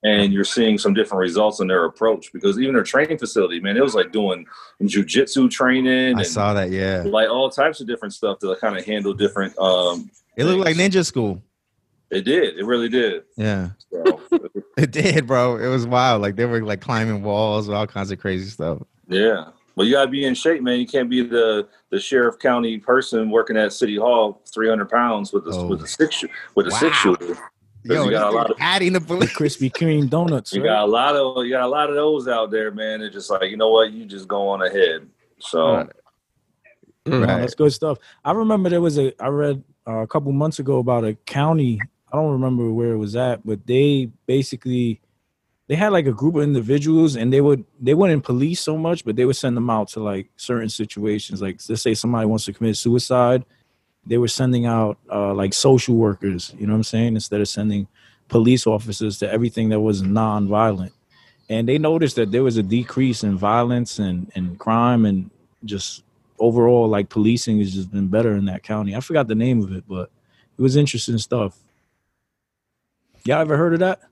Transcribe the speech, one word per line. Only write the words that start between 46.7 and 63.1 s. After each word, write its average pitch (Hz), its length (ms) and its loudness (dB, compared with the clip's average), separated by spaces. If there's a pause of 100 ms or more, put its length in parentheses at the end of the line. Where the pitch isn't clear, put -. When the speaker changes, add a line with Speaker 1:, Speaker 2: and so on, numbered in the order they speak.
Speaker 3:
and 117 160 0
they 135 80 6
would, 143 240 4 (160)
they 127 120 2
wouldn't 165 320 4
police 139 360 0
so 156 180 -4
much, 165 260 -2
but 110 120 -4
they 123 100 2
would 135 100 2
send 123 200 -2
them 120 120 0
out 110 200 0
to, - 120 -10
like, 101 360 -6
certain 113 340 -4
situations. 104 720 -6
Like, 95 260 -8
let's 117 140 -4
say 113 100 2
somebody 113 340 0
wants 110 200 0
to 101 60 -10
commit 110 260 -2
suicide, 123 640 2 (640)
they 117 120 0
were 120 100 2
sending 123 380 0
out, 110 320 0 (120)
uh, 101 220 -2
like, 98 220 0
social 127 420 4
workers, 98 600 0
you 104 80 -4
know 107 80 0
what 110 40 2
I'm 110 60 0
saying, 113 300 0
instead 104 260 -2
of 101 80 0
sending 101 400 -2 (400)
police 120 380 4
officers 107 520 -2
to 101 140 -4
everything 113 380 0
that 107 100 2
was 104 220 0
nonviolent. 104 880 0 (560)
And 113 180 -2
they 135 120 2
noticed 156 380 0
that 110 140 0
there 123 140 2
was 117 140 0
a 110 40 0
decrease 117 640 -2